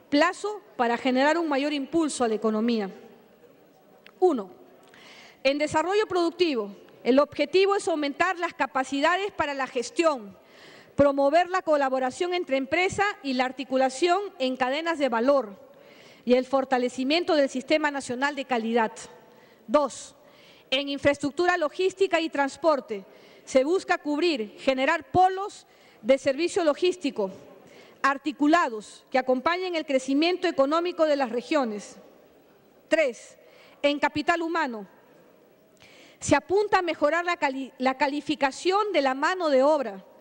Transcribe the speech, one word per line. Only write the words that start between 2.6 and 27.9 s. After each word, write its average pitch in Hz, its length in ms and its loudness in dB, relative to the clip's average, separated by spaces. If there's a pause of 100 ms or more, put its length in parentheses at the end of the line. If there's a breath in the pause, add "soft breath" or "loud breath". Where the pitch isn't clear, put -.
Uno, 254 320 2 (920 loud breath)
en 277 120 2
desarrollo 320 480 0
productivo, 330 720 -2 (300)
el 254 140 4
objetivo 359 580 2
es 392 100 -4
aumentar 330 500 -2
las 339 160 -6
capacidades 294 800 -2
para 294 220 -4
la 269 140 -4
gestión, 247 720 -2 (600 loud breath)
promover 285 500 4
la 370 140 -2
colaboración 269 720 0
entre 349 240 -2
empresa 359 480 0 (180)
y 269 120 -2
la 254 100 0
articulación 262 760 0 (180)
en 254 200 -2
cadenas 294 420 -2
de 277 80 2
valor 233 640 0 (520 loud breath)
y 247 120 4
el 254 100 2
fortalecimiento 269 920 0
del 277 140 2
Sistema 302 400 0
Nacional 277 460 -4
de 262 100 -6
Calidad. 226 460 0 (760 soft breath)
Dos, 269 480 -2 (560 loud breath)
en 277 200 -4
infraestructura 285 680 0
logística 359 640 0
y 320 80 -4
transporte, 269 760 -2 (380 loud breath)
se 262 200 2
busca 349 340 0
cubrir, 294 640 -2
generar 269 500 -2
polos 381 560 0 (380 soft breath)
de 262 160 2
servicio 330 440 -2
logístico 294 680 -2 (720 loud breath)